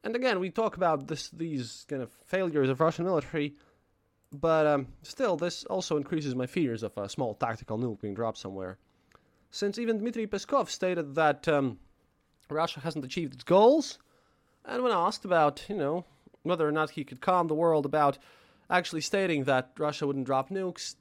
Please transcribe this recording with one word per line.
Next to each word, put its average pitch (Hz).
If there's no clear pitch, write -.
And 226
again, 247
we 180
talk 220
about 160
this, -
these 151
kind 135
of 113
failures 160
of 131
Russian 165
military, 147
but, 156
um, 139
still, 214
this 170
also 185
increases 143
my 127
fears 123
of 107
a 98
small 113
tactical 110
nuke 117
being 101
dropped 110
somewhere. 95
Since 202
even 226
Dmitry 226
Peskov 208
stated 170
that, 151
um, 139
Russia 156
hasn't 156
achieved 135
its 127
goals, 233
and 247
when 247
asked 180
about, 156
you 208
know, 165
whether 165
or 147
not 156
he 147
could -
calm 180
the 156
world 156
about 143
actually 175
stating 175
that 127
Russia 151
wouldn't 135
drop 135
nukes 185